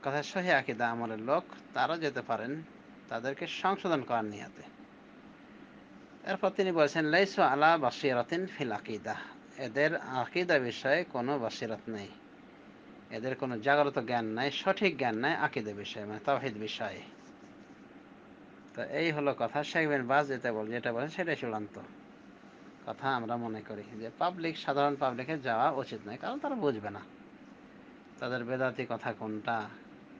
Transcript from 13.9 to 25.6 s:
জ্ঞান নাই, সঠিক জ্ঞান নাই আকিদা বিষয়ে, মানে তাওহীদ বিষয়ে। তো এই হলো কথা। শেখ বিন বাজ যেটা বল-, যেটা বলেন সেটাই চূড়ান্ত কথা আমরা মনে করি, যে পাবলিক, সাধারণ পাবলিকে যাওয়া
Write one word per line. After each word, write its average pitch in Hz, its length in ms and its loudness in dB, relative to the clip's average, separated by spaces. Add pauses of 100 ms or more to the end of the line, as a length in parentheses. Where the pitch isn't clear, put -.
জ্ঞান 117 260 0
নাই, 117 260 0
সঠিক 190 460 2
জ্ঞান 123 180 0
নাই 135 200 2
আকিদা 107 380 0
বিষয়ে, 101 320 -8
মানে 107 200 -6
তাওহীদ 131 320 0
বিষয়ে। 104 440 -6 (1700)
তো - 80 -6
এই 160 280 0
হলো 143 280 2
কথা। 123 240 0
শেখ 156 260 2
বিন 135 180 2
বাজ 143 200 6
যেটা 127 260 -2
বল-, 107 140 -2
যেটা 120 260 -2
বলেন 123 140 -2
সেটাই 165 280 -2
চূড়ান্ত 107 440 -4 (1040)
কথা 135 300 -2
আমরা 117 220 -2
মনে 110 240 -4
করি, 104 220 -10 (160)
যে 113 180 -8
পাবলিক, 165 400 -2
সাধারণ 143 380 2
পাবলিকে 135 440 0
যাওয়া 127 320 4